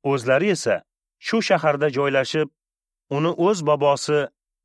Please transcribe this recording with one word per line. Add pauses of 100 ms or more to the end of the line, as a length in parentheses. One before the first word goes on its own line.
O'zlari
esa (480)
shu
shaharda
joylashib, (640)
uni
o'z
bobosi (460)